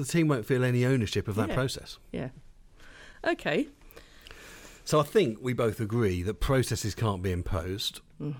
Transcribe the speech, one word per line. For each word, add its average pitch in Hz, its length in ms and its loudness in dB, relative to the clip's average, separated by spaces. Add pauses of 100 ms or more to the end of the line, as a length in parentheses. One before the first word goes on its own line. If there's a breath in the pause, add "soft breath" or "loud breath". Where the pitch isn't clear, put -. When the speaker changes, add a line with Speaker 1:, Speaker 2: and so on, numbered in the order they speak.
Speaker 1:
the - 40 -8
team 165 160 4
won't 131 200 2
feel 127 160 4
any 123 220 4
ownership 120 420 2
of 101 80 -2
that 107 140 0
Speaker 2:
Yeah. - 60 -2
Speaker 1:
process. - 420 -2 (140)
Speaker 2:
Yeah. - 180 -6 (960 loud breath)
Okay. 233 440 0 (1160 loud breath)
Speaker 1:
So 151 140 4
I 151 40 4
think 143 380 2
we 127 120 -2
both 113 260 0
agree 104 440 2
that 98 120 -2
processes 120 600 0
can't 101 260 0
be 95 100 0
imposed. 90 680 -4 (220)
Speaker 2:
Mm. 147 180 -6